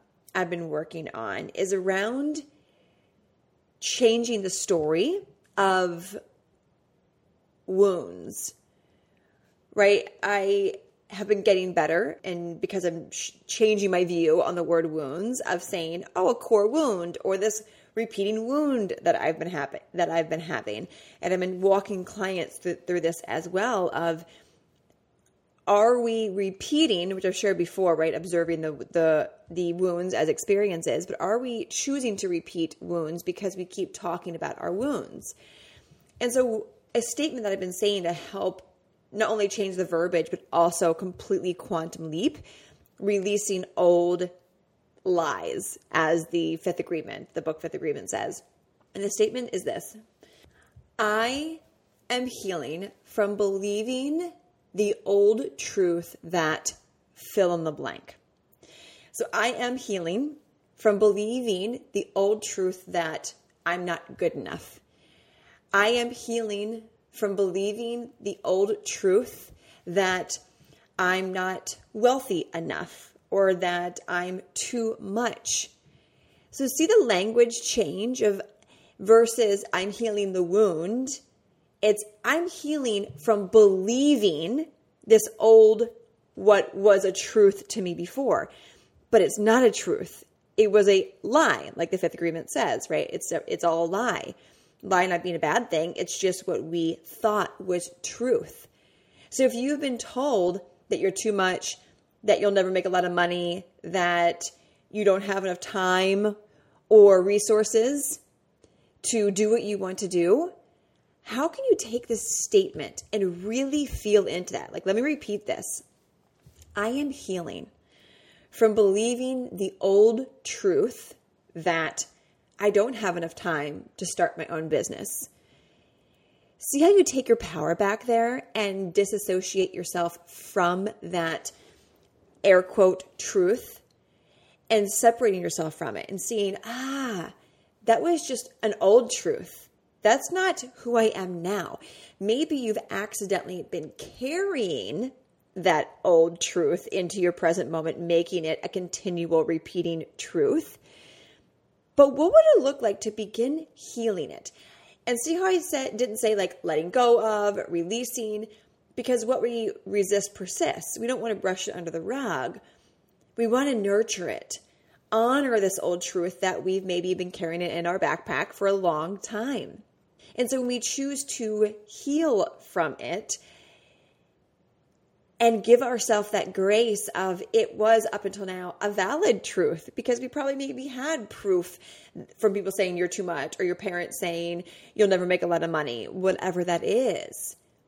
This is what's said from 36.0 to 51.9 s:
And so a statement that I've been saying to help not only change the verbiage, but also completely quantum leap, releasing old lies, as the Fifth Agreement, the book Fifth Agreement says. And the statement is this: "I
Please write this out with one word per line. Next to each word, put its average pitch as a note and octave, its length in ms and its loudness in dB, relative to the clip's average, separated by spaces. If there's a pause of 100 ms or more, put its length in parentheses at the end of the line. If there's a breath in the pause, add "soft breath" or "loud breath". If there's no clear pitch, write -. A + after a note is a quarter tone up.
And B3 140 -2
so A#3+ 320 0 (300)
a A#3 60 2
statement B3+ 420 -4
that G3+ 100 -2
I've G3 60 -4
been F#3 120 -6
saying G3+ 320 -2
to E3+ 100 -2
help F3+ 540 -8 (480)
not G#3+ 140 0
only G#3 180 0
change F#3+ 280 -6
the F#3 100 -2
verbiage, E3+ 460 0
but - 200 -8
also E3+ 400 4
completely F3+ 640 -4
quantum E3 560 -8
leap, G3 300 -4 (600 loud breath)
releasing G3+ 640 -2 (140)
old F3 500 4 (760)
lies, D3+ 720 -2 (140)
as D#3+ 380 2
the E3 280 -2
Fifth F3 220 -4
Agreement, - 560 -8
the E3 80 -6
book D#3+ 180 -6
Fifth E3 140 -10
Agreement C#3+ 340 -6
says. - 320 -6 (540)
And G3 80 -8
the G3+ 80 -4
statement A#3 420 -2
is F#3 120 -6
this: - 300 -8 (1000 soft breath)
"I B3 640 -2 (500)